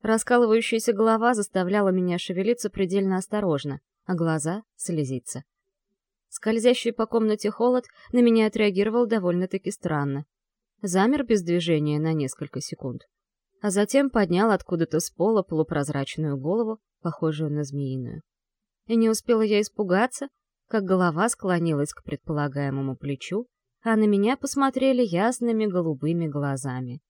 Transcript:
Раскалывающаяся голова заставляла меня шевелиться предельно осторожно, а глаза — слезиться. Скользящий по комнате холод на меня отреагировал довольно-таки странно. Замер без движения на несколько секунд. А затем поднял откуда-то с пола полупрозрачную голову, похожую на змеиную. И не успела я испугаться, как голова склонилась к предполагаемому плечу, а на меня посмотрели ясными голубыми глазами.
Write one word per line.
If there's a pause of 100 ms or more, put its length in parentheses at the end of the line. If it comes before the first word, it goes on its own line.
Раскалывающаяся
голова
заставляла
меня
шевелиться
предельно
осторожно, (260)
а
глаза — (100)
слезиться. (840)
Скользящий
по
комнате
холод (260)
на
меня
отреагировал
довольно-таки
странно. (580)
Замер
без
движения
на
несколько
секунд. (600)
А
затем
поднял
откуда-то
с
пола
полупрозрачную
голову, (200)
похожую
на
змеиную. (680)
И
не
успела
я
испугаться, (400)
как
голова
склонилась
к
предполагаемому
плечу, (380)
а
на
меня
посмотрели
ясными
голубыми
глазами.